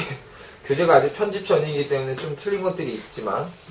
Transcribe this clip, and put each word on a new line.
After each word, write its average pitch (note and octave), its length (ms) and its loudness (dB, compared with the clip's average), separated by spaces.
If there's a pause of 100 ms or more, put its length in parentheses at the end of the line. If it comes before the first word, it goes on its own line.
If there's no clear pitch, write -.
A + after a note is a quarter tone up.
(340)
<laughs> - 320 -20
교재가 D#3+ 300 4
아직 C#3+ 200 6
편집 G3+ 300 -2
전이기 D3+ 440 2
때문에 C3 260 0
좀 D3+ 240 -6
틀린 G3+ 240 -2
것들이 E3+ 320 -2
있지만 A2 560 -6 (200)